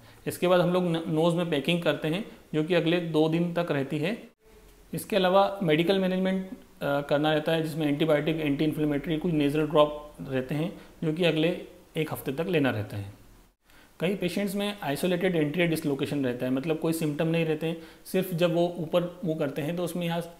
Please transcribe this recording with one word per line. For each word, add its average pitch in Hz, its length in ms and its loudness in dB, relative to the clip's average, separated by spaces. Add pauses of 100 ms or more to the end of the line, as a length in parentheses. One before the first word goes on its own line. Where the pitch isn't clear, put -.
(260)
इसके 175 220 -2
बाद 180 120 6
हम 170 120 2
लोग 180 120 2
न-, 165 240 0
nose 165 260 2
में 170 160 0
packing 170 320 0
करते 156 260 0
हैं, 185 160 -2 (300)
जो 156 100 2
कि 175 100 0
अगले 165 260 2
दो 160 280 2
दिन 170 260 0
तक 170 160 0
रहती 143 280 -2
है। 185 240 -4 (720)
इसके 170 220 -4
अलावा 196 460 4
medical 170 360 4
मैनेजमेंट, 185 520 0
अ, - 40 -12 (280)
करना 143 500 0
रहता 156 200 0
है, 165 100 2
जिसमें 156 240 -2
antibiotic, 156 540 2
एंटी 147 240 0
इन्फ्लेमेटरी, 151 520 0
कुछ 175 160 0
nasal 151 340 2
drop 151 480 2 (140)
रहते 131 260 -2
हैं, 160 260 -4 (240)
जो 156 80 2
कि 175 120 0
अगले 165 360 2 (360)
एक 156 160 -2
हफ्ते 131 200 -6
तक 160 160 -4
लेना 147 220 2
रहता 107 260 -4
है। 101 280 -10 (760)
कई 180 140 0
patients 185 400 -2
में 202 280 -4
isolated 180 540 0
एंटीरियर 160 340 2
dislocation 147 540 -2
रहता 123 220 -2
है, 127 60 0
मतलब 156 260 -2
कोई 165 140 0
symptom 160 340 -2
नहीं 165 180 2
रहते 156 220 -2
हैं, 165 160 -6 (220)
सिर्फ 185 300 -2
जब 170 200 2
वो 175 240 2
ऊपर 170 460 -2
मुँह 160 140 -2
करते 139 240 -2
हैं, 170 140 -4
तो 180 80 -2
उसमें 175 220 -4
यहाँ 170 340 -6